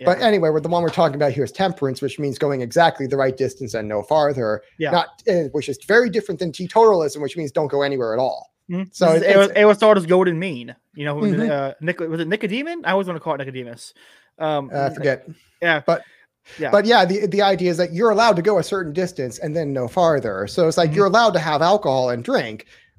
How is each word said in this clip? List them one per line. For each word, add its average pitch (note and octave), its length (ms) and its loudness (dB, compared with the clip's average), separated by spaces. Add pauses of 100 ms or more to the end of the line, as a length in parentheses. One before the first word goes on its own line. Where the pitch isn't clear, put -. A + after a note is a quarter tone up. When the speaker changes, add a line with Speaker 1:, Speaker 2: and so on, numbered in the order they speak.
Speaker 1:
But F3+ 140 2
Speaker 2:
Yeah. - 80 0
Speaker 1:
anyway, F#3 240 2
we're, D#3 100 0
the D#3 80 -4
one E3+ 140 0
we're E3 80 0
talking D#3 240 2
about D3 180 0
here C3+ 120 -2
is A2 80 -6
temperance, D#3 500 -4
which C3+ 160 -6
means C#3 200 -4
going C#3+ 240 -2
exactly C3+ 440 0
the C3 100 -2
right C3 200 0
distance C3 380 -6
and G#2+ 140 -6
no G#2 140 -4
farther. B2+ 600 0 (160)
Speaker 2:
Yeah. D3+ 120 -4
Speaker 1:
Not, E3+ 180 0 (200)
uh, F3 240 0
which D3 160 -6
is C3 180 -8
very A#3 240 4
different F#3+ 300 -6
than F3 120 -4
teetotalism, F3+ 680 2
which C#3 140 -6
means D3+ 160 -6
don't D3+ 160 -2
go C#3+ 140 -2
anywhere C3 300 -2
at A2+ 60 -2
all. B2 340 -4 (180)
Speaker 2:
Mm-hmm. F3+ 220 -6
Speaker 1:
So F#3 140 0
Speaker 2:
This D#3+ 100 6
is F#3+ 60 2
Speaker 1:
it, G3 140 2
it's G3 160 4
Speaker 2:
Ar-, G3+ 60 2
Aristotle's G#3 480 6
golden F3+ 320 2
mean. B2 360 -8 (200)
You D3 100 -10
know, D3 140 -4
who G#3 140 0
Speaker 1:
Mm-hmm. G#3+ 180 -2
Speaker 2:
uh, C#3 300 -4
Nico-, F3 280 -4
was D#3+ 120 -6
it D#3+ 80 -6
Nicodemus? A#3+ 560 -4
I E3 80 -2
always F#3+ 140 0
wanna E3+ 140 -8
call D#3+ 140 -6
it C#3 40 -6
Nicodemus. B2+ 560 -14 (440)
Um, D3 360 -4
Speaker 1:
Uh, C#3+ 40 -4
I C#3 100 -2
Speaker 2:
Nic-, - 80 -6
Speaker 1:
forget. C#3 320 -4 (340)
Speaker 2:
yeah. D#3+ 240 0
Speaker 1:
But E3+ 160 0 (560)
Speaker 2:
Yeah. D3 140 -4
Speaker 1:
but G#3 140 4
yeah, A3+ 180 6
the, G3+ 240 0
the G3+ 140 0
idea F3+ 280 2
is E3 60 -2
that E3+ 160 -2
you're A3 180 2
allowed G#3+ 260 4
to E3+ 60 0
go G3+ 160 2
a D#3+ 60 2
certain F3+ 280 -6
distance D#3+ 460 -6
and D#3 160 -8
then D3+ 180 -4
no B2+ 160 -4
farther. A2+ 600 0
So F3 180 0
it's D#3+ 100 0
like, E3+ 140 2
Speaker 2:
Mm-hmm. D#3 60 -4
Speaker 1:
you're G3+ 100 4
allowed G#3+ 280 4
to F3+ 40 0
have D#3 240 0
alcohol D#3+ 480 2
and A#2+ 140 -4
drink, B2 420 -4 (320)